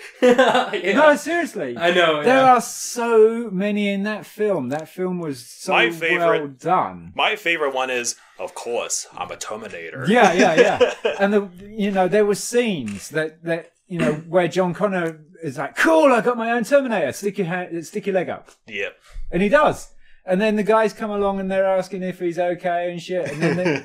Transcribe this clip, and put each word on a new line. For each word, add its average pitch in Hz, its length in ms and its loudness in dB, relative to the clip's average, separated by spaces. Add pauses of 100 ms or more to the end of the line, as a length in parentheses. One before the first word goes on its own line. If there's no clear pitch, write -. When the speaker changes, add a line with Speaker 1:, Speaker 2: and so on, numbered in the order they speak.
Speaker 1:
<laughs> - 140 -8
Yeah. 247 720 2
Speaker 2:
No, 294 200 6
seriously. 240 600 -4
Speaker 1:
I 175 140 2
know, 160 320 4
Speaker 2:
There 247 140 4
Speaker 1:
yeah. 262 180 6
Speaker 2:
are 233 60 2
so 233 880 2
many 202 380 -2
in 196 140 -4
that 208 220 -6
film. 190 440 -2
That 151 200 -6
film 185 300 -6
was 139 280 -8
so - 260 -6
Speaker 3:
My 170 180 2
favorite 165 480 0
Speaker 2:
well 143 80 -6
done. 127 680 -4
Speaker 3:
My 208 200 0
favorite 151 400 -2
one 127 160 -2
is, 120 240 -4 (240)
"Of 92 160 -10
course, 107 500 -6 (100)
I'm 90 140 -10
a 85 80 -10
Terminator." 92 680 -12
Speaker 2:
Yeah, 208 260 6
yeah, 180 220 4
yeah. 156 380 4 (220)
Speaker 3:
<laughs> - 40 -10
Speaker 2:
And 196 140 0
the, 202 160 0 (200)
you 208 220 -4
know, 190 160 2
there 208 180 2
were 202 100 0
scenes 180 760 -4
that, 156 340 -6
that, 165 280 -6 (160)
you 175 120 -6
know, 156 140 0
where 165 340 0
John 175 260 0
Connor 175 460 -2 (240)
is 143 160 -8
like, 143 160 -8
"Cool, 320 360 4
I 233 100 4
got 240 160 -2
my 226 140 -2
own 233 120 -2
Terminator. 233 480 0
Stick 196 260 -6
your 202 100 -2
hand, 170 380 -8
stick - 220 -8
your 190 80 -2
leg 165 140 -2
up." - 200 -12 (160)
Speaker 3:
Yep. 98 320 -8 (340)
Speaker 2:
And 175 120 2
he 208 60 2
does. 269 420 2 (340)
And 185 160 0
then 214 140 2
the 214 80 0
guys 220 280 2
come 214 200 -8
along 202 280 -2
and 190 120 -6
they're 190 140 0 (120)
asking 185 260 -6
if 180 160 -6
he's 175 200 -4
okay 175 520 -2
and 175 100 -10
shit. 170 300 -6
And 151 100 -6
then 165 140 2 (280)